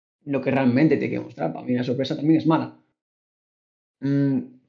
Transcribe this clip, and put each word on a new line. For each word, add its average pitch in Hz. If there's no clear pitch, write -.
lo 139
que 139
realmente 135
tiene -
que -
demostrar. -
Para -
mí 123
la 123
sorpresa 135
también 151
es 156
mala. 139
Mm, 139